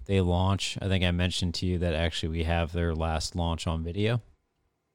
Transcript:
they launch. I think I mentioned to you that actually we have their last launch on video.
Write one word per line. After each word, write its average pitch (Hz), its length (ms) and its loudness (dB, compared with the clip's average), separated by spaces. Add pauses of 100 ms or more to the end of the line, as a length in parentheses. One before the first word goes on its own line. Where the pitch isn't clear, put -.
they 98 140 2
launch. 92 600 2
I 98 80 -4
think 92 160 2
I 90 80 4
mentioned 87 440 0
to 92 100 -2
you 90 120 2
that 85 160 2
actually 82 360 0
we 82 140 0
have 85 280 0
their 85 220 0
last 80 420 -2
launch 85 300 -2
on 80 180 -2
video. 104 360 0 (760)